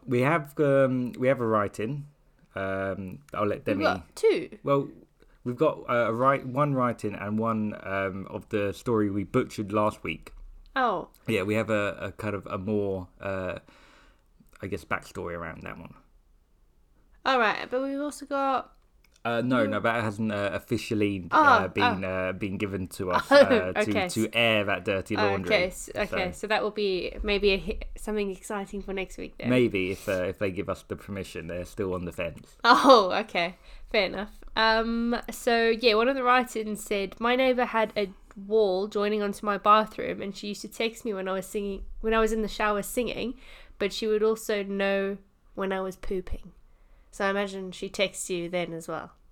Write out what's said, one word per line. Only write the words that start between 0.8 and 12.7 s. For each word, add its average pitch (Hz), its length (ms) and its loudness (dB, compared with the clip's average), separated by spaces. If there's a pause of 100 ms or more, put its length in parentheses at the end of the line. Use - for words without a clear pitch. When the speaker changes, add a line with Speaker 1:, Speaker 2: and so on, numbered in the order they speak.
Speaker 1:
we 127 100 2
have 135 140 4
a 120 40 0
write-in. 110 600 0 (500)
Um, 95 640 -4 (140)
I'll 208 120 0
let 104 140 0
Speaker 2:
We've - 60 -10
Speaker 1:
Demi 104 180 2
Speaker 2:
got - 320 0
two. - 340 2 (140)
Speaker 1:
Well, 139 260 2 (540)
we've 123 120 -4
got, 151 320 2
uh, 120 200 2
a 113 60 0
write-, 131 340 2
one 139 260 2
write-in 120 400 0
and 104 240 -4
one, 110 460 0
um, 98 480 -2
of - 180 -10
the 101 240 0
story 107 380 2
we 101 120 -2
butchered 107 480 -2
last 107 320 2
week. - 300 -8 (420)
Speaker 2:
Oh. 226 340 0 (180)
Speaker 1:
Yeah, 101 160 2
we 104 100 0
have 107 160 0
a, 104 320 0
a 95 120 -8
kind 104 200 -6
of 98 140 -8
a 104 100 -4
more, 98 500 -2 (140)